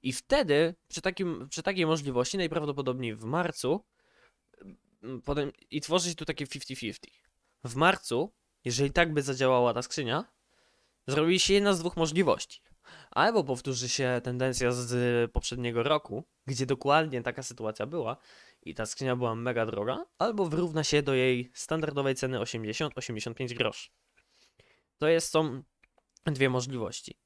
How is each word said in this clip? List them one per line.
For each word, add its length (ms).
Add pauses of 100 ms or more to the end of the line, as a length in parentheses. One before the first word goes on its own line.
I 100
wtedy 600 (140)
przy 140
takim, 460
przy 140
takiej 240
możliwości 520
najprawdopodobniej 760
w 100
marcu, 600 (1160)
mm, 200
potem 300 (180)
i 100
tworzy 280
się 60
tu 100
takie 220
fifty 300
fifty. 340 (540)
W 120
marcu, 580 (300)
jeżeli 280
tak 200
by 100
zadziałała 520
ta 80
skrzynia, 420 (840)
zrobi 340
się 140
jedna 180
z 60
dwóch 180
możliwości. 640 (500)
Albo 340
powtórzy 440
się 360
tendencja 480
z 600
poprzedniego 500
roku, 420 (220)
gdzie 200
dokładnie 560
taka 200
sytuacja 440
była 300 (460)
i 120
ta 120
skrzynia 300
była 180
mega 320
droga, 380 (140)
albo 280
wyrówna 380
się 180
do 120
jej 400
standardowej 600
ceny 260
osiemdziesiąt, 580
osiemdziesiąt 380
pięć 180
groszy. 360 (1080)
To 100
jest, 220
są 320 (680)
dwie 180
możliwości. 760